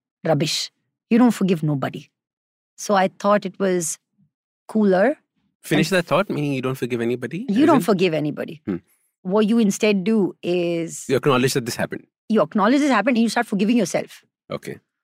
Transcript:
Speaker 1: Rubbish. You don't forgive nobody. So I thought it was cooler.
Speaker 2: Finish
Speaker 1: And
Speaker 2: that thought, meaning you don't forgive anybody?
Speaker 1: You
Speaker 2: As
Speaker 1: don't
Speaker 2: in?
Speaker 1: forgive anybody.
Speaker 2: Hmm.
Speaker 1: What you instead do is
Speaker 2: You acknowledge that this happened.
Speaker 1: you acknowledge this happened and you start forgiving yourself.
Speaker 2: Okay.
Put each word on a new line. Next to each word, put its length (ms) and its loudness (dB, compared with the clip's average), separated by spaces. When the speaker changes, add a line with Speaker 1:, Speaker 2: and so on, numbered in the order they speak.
Speaker 1:
Rubbish. 480 -2
You 100 4
don't 200 6
forgive 240 0
nobody. 440 -4
So 180 -2
I 140 2
thought 260 0
it 140 -10
was 380 -2
cooler. 500 2
Speaker 2:
Finish 300 0
Speaker 1:
And 60 2
Speaker 2:
that 80 0
thought, 240 0
meaning 240 -2
you 80 -4
don't 140 -4
forgive 260 -4
anybody? 480 -4
Speaker 1:
You 140 2
Speaker 2:
As 40 6
Speaker 1:
don't 100 4
Speaker 2:
in? 40 2
Speaker 1:
forgive 320 0
anybody. 520 -6
Speaker 2:
Hmm. 120 -4
Speaker 1:
What 240 2
you 120 2
instead 440 2
do 400 0
is 680 -4
Speaker 2:
You 80 2
acknowledge 360 2
that 120 -2
this 100 -8
happened. 300 -8
Speaker 1:
you 120 2
acknowledge 380 2
this 120 2
happened 260 2
and 60 2
you 60 0
start 180 -2
forgiving 300 0
yourself. 460 -4
Speaker 2:
Okay. 280 -12